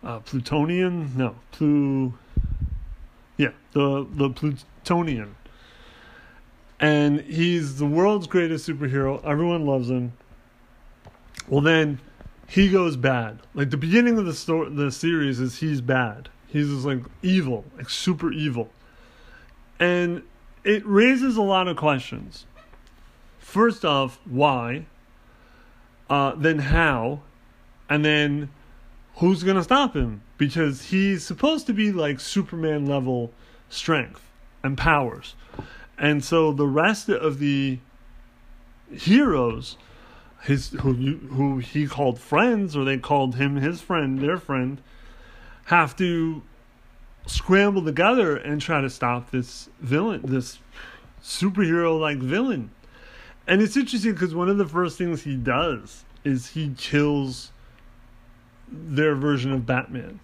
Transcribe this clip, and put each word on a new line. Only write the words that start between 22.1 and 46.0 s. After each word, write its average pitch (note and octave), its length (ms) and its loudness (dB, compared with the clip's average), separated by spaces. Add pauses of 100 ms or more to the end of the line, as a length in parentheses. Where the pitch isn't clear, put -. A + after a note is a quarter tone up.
First - 460 2
off, C3+ 400 0
why? C3+ 600 0 (1200)
Uh, C#3 260 2
then D#3 220 2
how? C#3+ 600 0 (680)
And D3+ 160 2
then D3 460 0 (680)
who's F3 280 2
gonna F#3+ 180 2
stop C4 320 2
him? A#2 280 -4 (140)
Because D3 460 0
he's F#3+ 420 0
supposed C#4+ 440 -2
to A#3+ 40 0
be, G#3 200 0
like, D3 260 -2
Superman D#3+ 680 -2
level B2+ 460 -2 (360)
strength - 540 -4 (420)
and C#3 120 -2
powers. C3+ 600 0 (600)
And D3 260 2
so D#3+ 280 2
the C#3+ 140 0
rest E3+ 420 0
of D#3 300 0
the C#3 400 0 (1120)
heroes, D3 840 2 (640)
his, C3+ 280 -2
who C3+ 240 0
you, C#3 220 -2 (140)
who C3+ 280 0
he C#3+ 280 -4
called C3 320 -2
friends, G3 580 0
or C#3 80 0
they C3+ 140 0
called C3+ 380 0
him C#3 200 0
his D#3 240 -2
friend, C#3+ 380 -2
their D3+ 200 0
friend, C3+ 420 -4 (840)
have E3 300 4
to E3 460 0 (840)